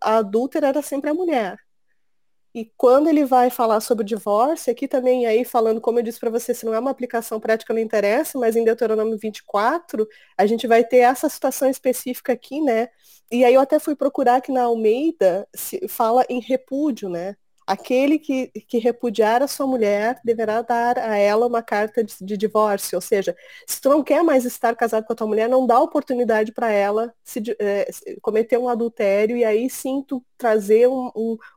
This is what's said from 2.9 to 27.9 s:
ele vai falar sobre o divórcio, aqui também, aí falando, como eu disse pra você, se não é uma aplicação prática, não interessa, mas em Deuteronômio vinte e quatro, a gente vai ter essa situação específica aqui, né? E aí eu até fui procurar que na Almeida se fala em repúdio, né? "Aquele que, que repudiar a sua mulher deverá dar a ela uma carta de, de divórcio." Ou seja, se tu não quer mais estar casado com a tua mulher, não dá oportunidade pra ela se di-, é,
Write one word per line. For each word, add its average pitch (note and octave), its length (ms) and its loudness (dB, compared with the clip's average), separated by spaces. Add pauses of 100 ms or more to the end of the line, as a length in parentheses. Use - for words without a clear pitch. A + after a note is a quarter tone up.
ele D4+ 180 4
vai B3+ 260 4
falar A3 280 0
sobre A3 240 -2
o - 20 -10
divórcio, A3+ 640 0
aqui C4+ 160 -4
também, B3+ 400 0
aí A3+ 180 2
falando, A3+ 340 0
como A#3 200 -2
eu A#3 40 0
disse A3+ 160 -10
pra A#3 120 -4
você, A3+ 220 -4
se A#3 120 -12
não A3+ 80 -4
é A3 60 -2
uma C4 100 -4
aplicação B3 500 -6
prática, A3 340 -4
não A3+ 60 -2
interessa, A3+ 600 -2
mas A3+ 160 0
em A3+ 80 2
Deuteronômio A3 560 0
vinte G#3+ 180 -8
e - 60 -20
quatro, A3 640 -2 (280)
a G3+ 120 4
gente A3+ 200 0
vai A3+ 160 6
ter B3 140 2
essa C4 320 4
situação C4+ 400 -2
específica B3+ 640 -4
aqui, C4 260 -10
né? A#3+ 300 0 (420)
E A#3+ 140 4
aí A#3+ 80 4
eu C4+ 80 6
até C#4+ 180 2
fui D4+ 160 -4
procurar C4 460 0
que C#4 100 -8
na B3+ 120 0
Almeida A3+ 920 0
se - 320 -8
fala A#3+ 400 2
em B3+ 140 -4
repúdio, C4 640 -4
né? F3+ 280 -8 (320)
"Aquele C4+ 500 0
que, C4 300 -4 (200)
que A#3+ 120 -2
repudiar A#3 640 0
a C#4 40 0
sua C#4 200 -6
mulher A3 580 0
deverá A3+ 380 -2
dar A#3+ 340 0
a A3 200 -2
ela G#3 280 4
uma A#3 160 -2
carta A3 420 -2
de, - 160 -14
de G3 160 -8
divórcio." G#3 600 0
Ou F#3 40 -6
seja, G3 340 -2 (320)
se - 120 -8
tu C4+ 100 2
não C#4+ 140 4
quer D#4 200 2
mais C4+ 200 4
estar A#3 320 -2
casado A3 300 -2
com A#3 80 -4
a - 20 -14
tua A3 120 -4
mulher, A3 200 0
não B3+ 200 2
dá A#3+ 120 4
oportunidade A#3+ 720 0
pra A3+ 200 -2
ela G#3 420 0 (100)
se - 160 -10
di-, G#3+ 200 -6
é, G3+ 320 -2